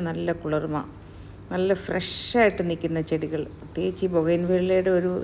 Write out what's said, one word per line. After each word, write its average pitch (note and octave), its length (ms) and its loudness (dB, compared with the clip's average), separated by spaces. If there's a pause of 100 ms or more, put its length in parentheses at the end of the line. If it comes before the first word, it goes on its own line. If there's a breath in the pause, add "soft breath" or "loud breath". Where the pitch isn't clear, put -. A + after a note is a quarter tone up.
(120)
നല്ല E3+ 200 -2 (120)
കുളിർമ, D3+ 340 0 (760 loud breath)
നല്ല F#3 300 2
ഫ്രഷായിട്ട് G3+ 880 2
നിൽക്കുന്ന E3 300 -2 (100)
ചെടികൾ. D#3 320 -2 (160)
പ്രത്യേകിച്ച് F3+ 480 -4
ഈ - 80 2
ബൊഗൈൻവില്ലയുടെ F3+ 840 4
ഒരു F3+ 160 2 (120)